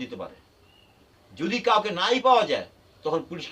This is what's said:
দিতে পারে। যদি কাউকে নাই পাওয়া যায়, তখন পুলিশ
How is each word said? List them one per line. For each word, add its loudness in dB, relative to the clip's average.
দিতে -12
পারে। -14
যদি -2
কাউকে 2
নাই 2
পাওয়া 6
যায়, -2
তখন -2
পুলিশ -12